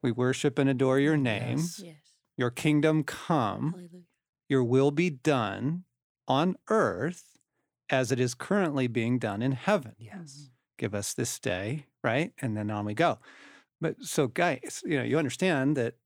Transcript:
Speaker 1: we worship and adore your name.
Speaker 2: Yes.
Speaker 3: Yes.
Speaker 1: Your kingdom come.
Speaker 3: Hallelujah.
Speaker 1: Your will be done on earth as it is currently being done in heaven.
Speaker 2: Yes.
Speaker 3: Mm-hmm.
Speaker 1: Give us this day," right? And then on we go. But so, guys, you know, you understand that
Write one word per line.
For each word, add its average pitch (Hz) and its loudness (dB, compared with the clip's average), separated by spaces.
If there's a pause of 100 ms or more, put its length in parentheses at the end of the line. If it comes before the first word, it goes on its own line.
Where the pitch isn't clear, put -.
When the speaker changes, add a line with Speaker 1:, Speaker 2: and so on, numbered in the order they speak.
Speaker 1:
we 127 0
worship 127 0
and 139 4
adore 131 4
your 147 4
name. 120 0
Speaker 2:
Yes. 165 -4
Speaker 3:
Yes. 165 -18 (400)
Speaker 1:
Your 123 0
kingdom 151 2
come. 123 0
Speaker 3:
Hallelujah. 180 -16 (460)
Speaker 1:
Your 131 4
will 131 4
be 160 2
done 131 0 (420)
on 156 2 (120)
earth 147 0 (520)
as 131 2
it 135 2
is 123 2
currently 156 0
being 120 0
done 107 -2
in 131 0
heaven. 131 0
Speaker 2:
Yes. 135 -16
Speaker 3:
Mm-hmm. 143 -20 (260)
Speaker 1:
Give 104 -4
us 101 -4
this - -4
day," 107 -4 (160)
right? 127 0
And 110 -4
then 107 -4
on 104 -4
we 104 -4
go. 139 2 (600)
But 160 -4
so, 156 0
guys, 165 -2
you 170 -2
know, 123 0
you 117 0
understand 151 0
that 120 -2 (100)